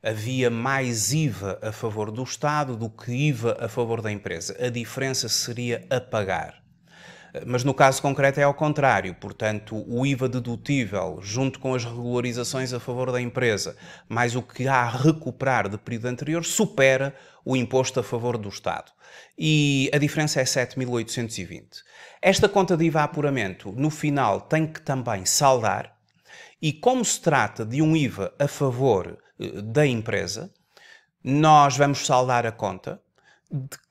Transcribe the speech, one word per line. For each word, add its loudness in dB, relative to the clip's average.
havia 0
mais 0
iva -2
a -6
favor -4
do -6
Estado -4
do -6
que -10
iva 0
a -6
favor -2
da -4
empresa. -8
A -2
diferença -4
seria -4
a 0
pagar. -4
Mas -2
no 2
caso 6
concreto 2
é 4
ao 4
contrário, 2
portanto, -6
o 0
iva 0
dedutível, -2
junto -2
com -4
as -2
regularizações -4
a -6
favor -4
da 0
empresa, 0
mais 2
o -2
que -6
há 4
a 0
recuperar 0
de -6
período -6
anterior, -4
supera 2
o 0
imposto 0
a -2
favor -4
do -8
Estado. -8
E 4
a 2
diferença 0
é 2
sete -2
mil -4
oitocentos -4
e -8
vinte. -18
Esta 6
conta 2
de 4
iva 4
apuramento, -2
no 0
final, 0
tem 0
que -12
também -4
saldar, 2
e 2
como 2
se -2
trata 2
de -2
um 4
iva -2
a 2
favor, 0
eh, -8
da 2
empresa, -2
nós 6
vamos 2
saldar 2
a -2
conta, -6
de-, -8